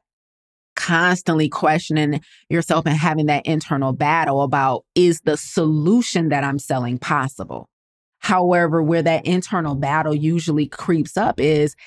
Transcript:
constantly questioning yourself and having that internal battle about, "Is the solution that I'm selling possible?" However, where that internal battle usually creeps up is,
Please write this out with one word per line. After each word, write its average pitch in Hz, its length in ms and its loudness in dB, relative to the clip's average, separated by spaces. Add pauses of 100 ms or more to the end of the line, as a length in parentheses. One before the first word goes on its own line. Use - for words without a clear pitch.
(760)
constantly 170 720 0
questioning 156 720 0 (280)
yourself 165 380 0
and 156 100 2
having 156 300 0
that 147 200 0
internal 143 460 0
battle 143 500 0
about, 135 420 0 (100)
"Is 175 280 4
the 151 140 2
solution 165 920 0
that 143 160 0
I'm 139 140 -2
selling 127 400 -4
possible?" 131 720 -4 (500)
However, 175 640 2
where 165 200 2
that 165 240 0
internal 175 480 -2
battle 151 400 -2
usually 156 520 0
creeps - 500 -2
up - 240 -2
is, 151 340 2 (120)